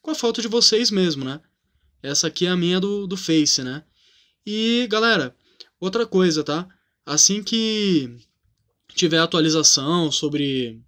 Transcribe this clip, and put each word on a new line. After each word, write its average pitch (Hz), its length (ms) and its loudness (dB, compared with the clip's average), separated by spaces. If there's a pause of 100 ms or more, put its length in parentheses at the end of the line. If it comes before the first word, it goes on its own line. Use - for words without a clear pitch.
com 311 100 -10
a 302 40 -4
foto 233 260 -2
de 226 60 -6
vocês 220 420 2
mesmo, 170 360 0
né? 139 160 -10 (600)
Essa 143 260 -4
aqui 175 180 -2
é 180 40 0
a 180 80 0
minha 175 220 2
do, 202 280 -4
do 190 100 -6
Face, 156 460 2
né? 131 200 -10 (600)
E, 226 440 0
galera, 214 460 2 (440)
outra 208 260 -2
coisa, 175 380 2
tá? 165 240 -4 (380)
Assim 165 360 2
que 202 760 -2 (800)
tiver 160 240 2
atualização 160 920 2
sobre 135 760 -4